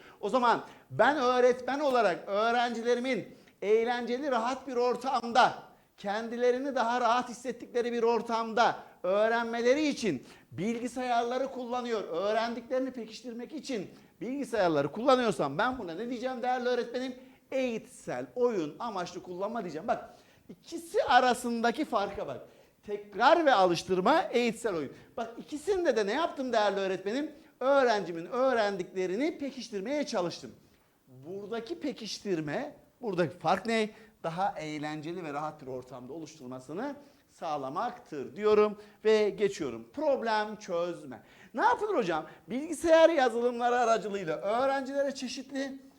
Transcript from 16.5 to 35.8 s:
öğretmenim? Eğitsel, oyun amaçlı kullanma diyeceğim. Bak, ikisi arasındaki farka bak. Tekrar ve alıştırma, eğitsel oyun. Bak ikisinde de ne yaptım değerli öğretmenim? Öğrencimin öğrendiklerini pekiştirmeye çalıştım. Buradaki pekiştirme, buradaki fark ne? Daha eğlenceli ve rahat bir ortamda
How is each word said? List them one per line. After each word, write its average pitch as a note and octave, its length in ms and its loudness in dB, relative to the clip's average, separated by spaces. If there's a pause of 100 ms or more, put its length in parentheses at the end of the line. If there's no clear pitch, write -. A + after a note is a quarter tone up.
öğretmenim? B3 460 -4 (360)
Eğitsel, A3+ 760 -4 (100)
oyun G3+ 440 0
amaçlı F#3 440 -6
kullanma G3 400 -6
diyeceğim. D#3+ 240 -8
Bak, - 220 -2 (400)
ikisi E4+ 540 -4
arasındaki A#3+ 800 2
farka G3 420 -4
bak. B2 140 -8 (440)
Tekrar A#3 600 2
ve C4+ 80 6
alıştırma, F#3 680 4
eğitsel A3+ 540 0
oyun. C#3+ 160 -4 (260)
Bak A#3 200 -8
ikisinde D#4+ 580 0
de G#3+ 100 2
ne G3+ 80 0
yaptım C#4+ 400 -2
değerli G#3 260 2
öğretmenim? G3 520 -2 (280)
Öğrencimin G#3 640 2
öğrendiklerini G#3 1120 0
pekiştirmeye B3+ 680 -4
çalıştım. E3+ 460 -4 (560)
Buradaki F#3+ 720 -10
pekiştirme, G3+ 960 -4 (260)
buradaki F3+ 360 -2
fark F3+ 280 0
ne? A3 240 0 (340)
Daha F3 360 -4
eğlenceli D#3 640 -8
ve D3 100 -8
rahat D3+ 280 -8
bir B2+ 60 -14
ortamda B2+ 460 -12